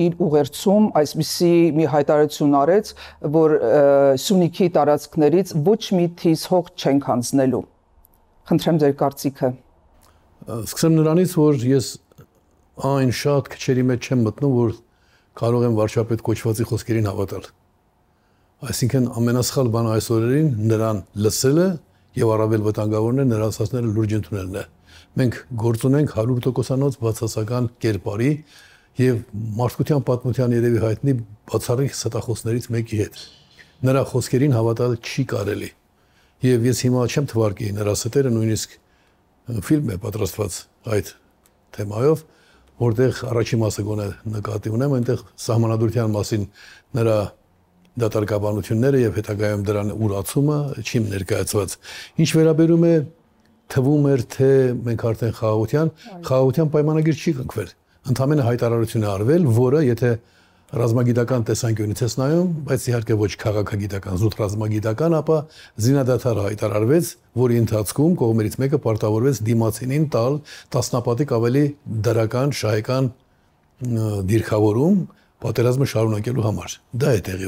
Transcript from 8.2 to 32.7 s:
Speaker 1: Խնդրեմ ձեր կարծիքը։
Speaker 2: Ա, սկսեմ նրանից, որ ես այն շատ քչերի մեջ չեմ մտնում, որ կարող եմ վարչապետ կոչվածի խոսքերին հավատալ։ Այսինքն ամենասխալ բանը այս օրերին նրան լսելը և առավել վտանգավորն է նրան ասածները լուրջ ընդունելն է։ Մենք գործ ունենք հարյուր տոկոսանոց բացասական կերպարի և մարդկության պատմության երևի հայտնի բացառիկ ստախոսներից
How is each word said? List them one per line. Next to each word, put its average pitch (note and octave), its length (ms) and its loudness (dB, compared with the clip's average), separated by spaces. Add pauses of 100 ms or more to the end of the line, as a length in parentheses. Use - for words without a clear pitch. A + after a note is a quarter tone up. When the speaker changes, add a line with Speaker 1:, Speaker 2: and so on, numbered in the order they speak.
Speaker 1:
Խնդրեմ E3 360 2
ձեր C#3+ 160 4
կարծիքը։ C#3 500 -2
Speaker 2:
Ա, - 1120 -16
սկսեմ D#3+ 400 0
նրանից, E3 380 2
որ D3 300 4
ես C3 220 2 (880)
այն C3+ 360 0
շատ C#3+ 380 0
քչերի B2+ 360 0
մեջ B2+ 220 -2
չեմ B2+ 140 2
մտնում, C3 300 0
որ A#2+ 240 0 (600)
կարող A#2+ 300 2
եմ A2+ 120 2
վարչապետ A2 440 -2
կոչվածի A2 460 -2
խոսքերին A2 400 -2
հավատալ։ G2 400 -8 (1120)
Այսինքն B2+ 480 0
ամենասխալ A#2+ 640 0
բանը A2+ 240 0
այս G#2+ 160 -2
օրերին B2+ 400 2 (100)
նրան A2 400 0 (140)
լսելը C3+ 500 2 (480)
և A#2 160 2
առավել A2 320 2
վտանգավորն G#2+ 600 0
է - 40 2
նրան A2 240 0
ասածները A2+ 420 -2
լուրջ G#2+ 200 0
ընդունելն G2 480 -6
է։ - 40 -10 (460)
Մենք B2+ 240 0 (180)
գործ A2+ 320 -2
ունենք C#3 280 2
հարյուր B2 280 0
տոկոսանոց C3+ 560 -2
բացասական A2+ 680 -4 (140)
կերպարի G#2+ 480 -2 (680)
և B2+ 220 2 (400)
մարդկության C3 460 -2
պատմության B2 500 -2
երևի A#2 260 2
հայտնի A2 320 0 (360)
բացառիկ B2+ 440 -2
ստախոսներից A2+ 800 -6